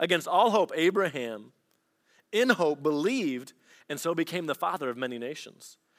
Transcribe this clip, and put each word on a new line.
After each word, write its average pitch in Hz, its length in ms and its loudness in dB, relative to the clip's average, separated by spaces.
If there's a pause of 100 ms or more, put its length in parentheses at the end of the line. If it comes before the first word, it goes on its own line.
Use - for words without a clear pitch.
Against 170 260 0
all 190 240 4
hope, 202 240 2
Abraham, 139 800 0 (800)
in 240 180 2
hope, 151 320 2
believed, 151 680 -2 (360)
and 147 120 -8
so 170 140 -2
became 165 320 -4
the 143 80 -2
father 165 340 -4
of 120 80 -4
many 123 220 -6
nations. - 600 -12 (200)